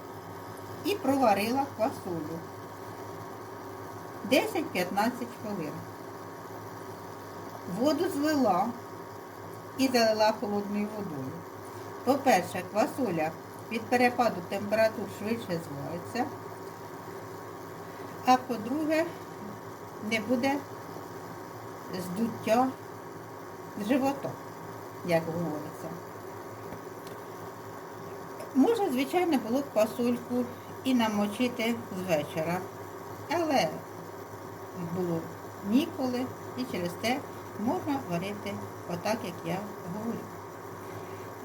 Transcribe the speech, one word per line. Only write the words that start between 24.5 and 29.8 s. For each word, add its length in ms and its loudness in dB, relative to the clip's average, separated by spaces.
як 200 6
говориться. 600 -2
Можна, 360 8
звичайно, 560 4
було 140 4
б 120 -4
квасольку 720 4